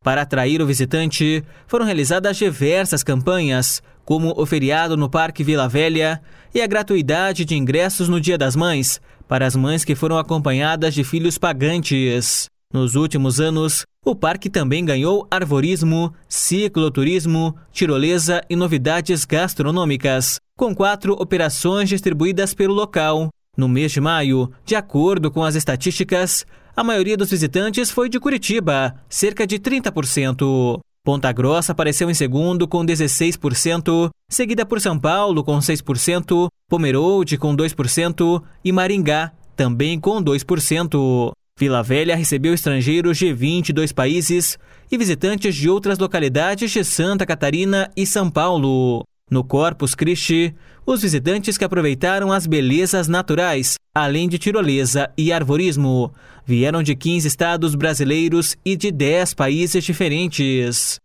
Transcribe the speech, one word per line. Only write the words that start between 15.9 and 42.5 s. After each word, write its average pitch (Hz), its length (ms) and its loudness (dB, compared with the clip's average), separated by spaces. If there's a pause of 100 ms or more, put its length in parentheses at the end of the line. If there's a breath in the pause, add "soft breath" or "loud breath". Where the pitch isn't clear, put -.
cicloturismo, 160 1300 0 (160 loud breath)
tirolesa 165 760 2
e 170 80 -2
novidades 160 680 0
gastronômicas, 147 1120 0 (200)
com 220 180 0
quatro 202 380 0
operações 185 760 0
distribuídas 190 680 0
pelo 196 200 2
local. 160 560 0 (280)
No 131 120 2
mês 143 240 2
de 139 80 0
maio, 139 500 2 (140 loud breath)
de 220 100 0
acordo 185 560 0
com 160 140 -2
as 156 100 0
estatísticas, 175 880 -2 (300 soft breath)
a 233 80 -2
maioria 214 320 0
dos 196 140 -2
visitantes 196 600 0
foi 247 200 0
de 240 100 -2
Curitiba, 165 760 0 (140)
cerca 208 380 0
de 202 120 -2
trinta 247 300 -2
por 156 160 -4
cento. 131 720 0 (260)
Ponta 139 260 0
Grossa 143 400 0
apareceu 160 380 0
em 170 40 0
segundo, 160 540 0
com 170 180 0
dezesseis 165 520 0
por - 180 -2
cento, 170 540 0 (200)
seguida 233 360 -2
por 208 160 -2
São 175 180 0
Paulo, 170 420 0
com 147 200 0
seis 151 200 0
por 135 160 -4
cento, 175 520 0 (200)
Pomerode, 160 680 2
com 147 180 0
dois 156 180 0
por 131 140 -2
cento, 170 560 0 (200 loud breath)
e 185 100 0
Maringá, 175 580 0 (240)
também 135 420 0
com 202 240 0
dois 143 220 0
por 180 160 0
cento. 139 720 0 (280)
Vila 131 220 2
Velha 147 340 2
recebeu 156 380 0